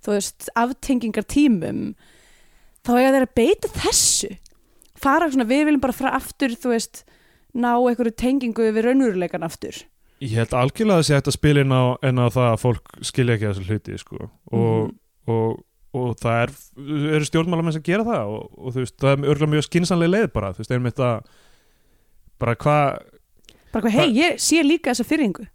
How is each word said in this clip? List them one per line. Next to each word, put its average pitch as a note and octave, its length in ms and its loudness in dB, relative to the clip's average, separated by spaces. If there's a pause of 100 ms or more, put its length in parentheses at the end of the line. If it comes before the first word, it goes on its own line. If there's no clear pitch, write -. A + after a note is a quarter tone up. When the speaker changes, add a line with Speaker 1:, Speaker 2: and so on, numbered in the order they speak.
Speaker 1:
þú G#3 140 0
veist, - 360 -8
aftengingartímum, A#3+ 1300 0 (1040)
þá A#3+ 60 0
eiga C4 240 4
þeir C4 100 4
að - 100 -14
beita E4 380 2
þessu. - 600 -2 (640)
Fara D#4 340 2
svona, B3+ 160 0
"Við C#4 180 2
viljum D4 160 2
bara C4+ 140 -2
fra-, C4 180 -2
aftur, C4 380 -4
þú A#3+ 240 -4
veist, - 300 -8 (500)
ná A#3+ 160 0
einhverju A#3+ 420 2
tengingu A#3+ 560 0
við A3 160 0
raunveruleikann F#3 640 0
aftur." - 320 -12 (420)
Speaker 2:
Ég A#2+ 140 -6
held A#2 160 0
algjörlega F3 480 2
að - 0 -
það D3+ 80 2
sé D3+ 80 4
hægt C3+ 140 2
að C3+ 80 -2
spila C#3+ 260 4
inn C3+ 80 2
á, B2+ 120 4 (180)
inn C3 180 0
á B2 80 4
það B2 220 2
að A2 100 2
fólk - 300 -2 (120)
skilja A#2+ 360 0
ekki G#2 100 -2
þessa G2 160 -4
hluti, G#2 340 -6
sko. - 200 -16 (300)
Og, A2+ 420 0
Speaker 1:
Mhm. - 60 -14 (320)
Speaker 2:
og, A2+ 340 -2 (320)
og B2 240 -4
það A#2 240 0
er, B2 80 -2 (580)
eru D3+ 220 0
stjórnmálamenn E3 440 0
sem D#3 120 -6
gera G3 180 0
það C#3 300 -2
og, G#2+ 80 -8 (100)
og - 240 -10
þú C3 80 -2
veist, - 160 -10
það C3+ 140 4
er C#3 100 -2
örugglega D3+ 300 2
mjög D3+ 100 2
skynsamleg E3+ 480 0
leið G#3 220 2
bara, G2 180 -2
þú - 80 -12
veist, A2+ 160 -6
einmitt B2 240 -4
að A#2+ 220 0 (1160)
bara A#2 180 0
hvað D3 440 0 (680)
Speaker 1:
Bara - 180 -4
hvað, A3 100 0
"Hey, D4+ 160 4
Speaker 2:
Hva- A3 80 2
Speaker 1:
ég D#4+ 240 0
sé D#4 180 2
líka C#4+ 300 0
þessa A#3+ 160 -4
firringu. A#3+ 480 -2